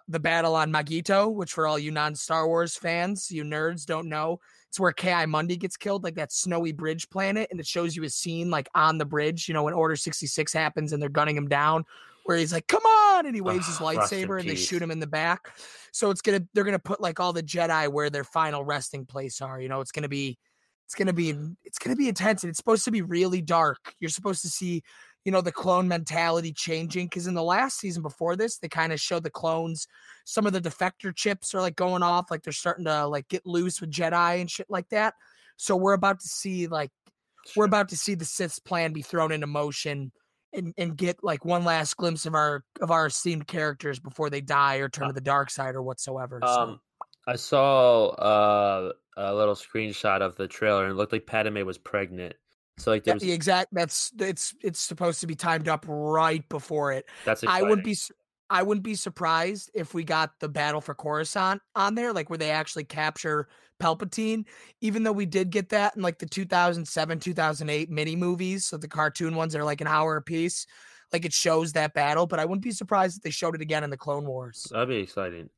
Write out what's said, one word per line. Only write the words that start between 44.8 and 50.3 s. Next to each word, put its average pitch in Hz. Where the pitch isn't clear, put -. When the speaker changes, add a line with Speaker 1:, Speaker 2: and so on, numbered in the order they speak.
Speaker 1:
turn 139
Speaker 2:
Uh, -
Speaker 1:
to 135
the 135
dark 139
side 131
or 131
whatsoever, 131
so. 123
Speaker 2:
um, 120
I 123
saw, 127
uh, 104
a 98
little 104
screenshot 104
of 95